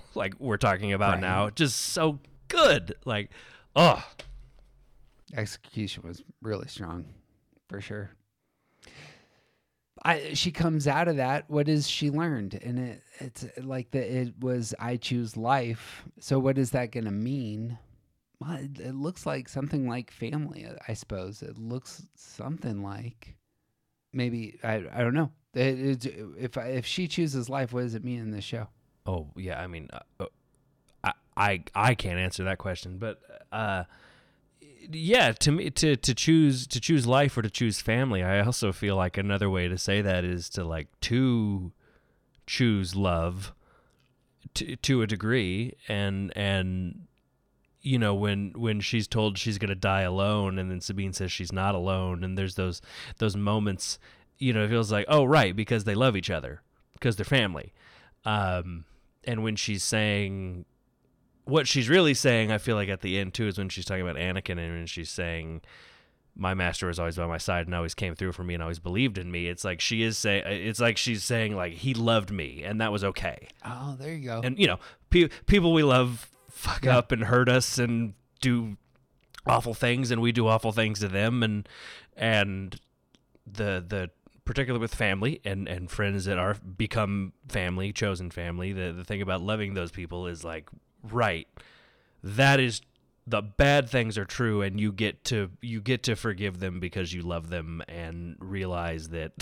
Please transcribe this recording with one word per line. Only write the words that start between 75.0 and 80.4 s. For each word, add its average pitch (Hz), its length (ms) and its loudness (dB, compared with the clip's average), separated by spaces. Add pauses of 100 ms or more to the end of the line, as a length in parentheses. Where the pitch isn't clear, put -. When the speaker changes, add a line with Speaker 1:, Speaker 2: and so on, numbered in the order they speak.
Speaker 1:
pe-, 175 200 8 (180)
people 170 260 8
we 156 100 8
love 127 460 4 (200)
fuck - 360 -4
Speaker 2:
Yeah. 127 120 8
Speaker 1:
up 120 140 2
and 113 140 2
hurt 123 240 6
us 123 280 4
and 117 360 0 (280)
do 117 360 2 (680)
awful 120 280 2
things, 123 380 2
and 113 100 2
we 120 100 4
do 113 160 4